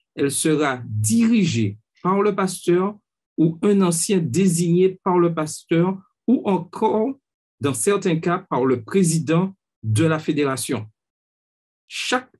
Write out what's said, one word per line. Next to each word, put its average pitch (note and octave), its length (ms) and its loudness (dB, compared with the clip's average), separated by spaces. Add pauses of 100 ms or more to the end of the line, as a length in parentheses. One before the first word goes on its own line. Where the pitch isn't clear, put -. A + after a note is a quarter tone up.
(160)
Elle C#3 160 0
sera C#3+ 540 0
dirigée A#2 920 0 (240)
par F#3+ 180 0
le G3+ 140 0
pasteur F#3+ 640 -2 (400)
ou D#3+ 240 2
un G3+ 180 4
ancien F3+ 380 0
désigné F3 840 2
par F3+ 160 0
le E3+ 140 2
pasteur E3 640 -2 (300)
ou A#3 180 2
encore, G#3 680 -2 (460)
dans C3+ 120 -2
certains G3 460 0
cas, F3 320 -2
par C3 160 0
le B2 180 0
président E3 720 0 (280)
de G#2+ 220 0
la D#3+ 140 0
fédération. C3+ 680 -4 (1000)
Chaque - 540 -6